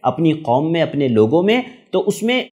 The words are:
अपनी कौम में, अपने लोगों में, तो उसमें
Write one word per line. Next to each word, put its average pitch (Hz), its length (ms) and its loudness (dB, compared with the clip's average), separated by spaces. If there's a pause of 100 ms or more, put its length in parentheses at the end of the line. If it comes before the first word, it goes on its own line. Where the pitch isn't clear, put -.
अपनी 156 280 0
कौम 147 340 0
में, 165 160 0
अपने 143 260 -2
लोगों 117 340 2
में, 233 220 0 (280)
तो 185 60 0
उसमें 214 560 -2